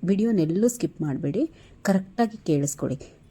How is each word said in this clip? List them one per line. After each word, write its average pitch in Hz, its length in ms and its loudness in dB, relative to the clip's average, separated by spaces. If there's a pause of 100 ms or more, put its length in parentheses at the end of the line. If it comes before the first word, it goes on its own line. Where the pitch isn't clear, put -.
ವಿಡಿಯೋನೆಲ್ಲೂ 196 640 2
ಸ್ಕಿಪ್ 185 340 -2
ಮಾಡಬೇಡಿ, 147 420 -2 (380)
ಕರೆಕ್ಟಾಗಿ 202 560 0
ಕೇಳಿಸ್ಕೊಳ್ಳಿ. 143 600 -2 (320)